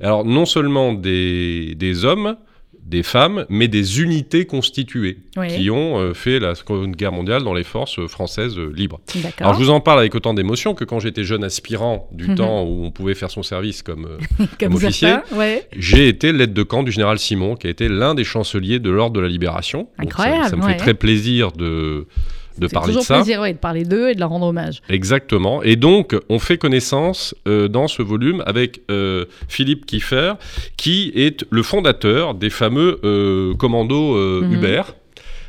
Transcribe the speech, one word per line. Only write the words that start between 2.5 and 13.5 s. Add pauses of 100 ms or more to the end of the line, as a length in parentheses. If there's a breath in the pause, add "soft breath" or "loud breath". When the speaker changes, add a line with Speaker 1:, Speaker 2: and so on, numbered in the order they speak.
Speaker 1:
des
femmes,
mais
des
unités
constituées (180)
Speaker 2:
Oui.
Speaker 1:
qui
ont,
euh,
fait
la
Seconde
Guerre
mondiale
dans
les
forces
françaises,
euh,
libres. (160)
Speaker 2:
D'accord. (160)
Speaker 1:
Alors,
je
vous
en
parle
avec
autant
d'émotion
que
quand
j'étais
jeune
aspirant
du
Speaker 2:
Mhm.
Speaker 1:
temps
où
on
pouvait
faire
son
service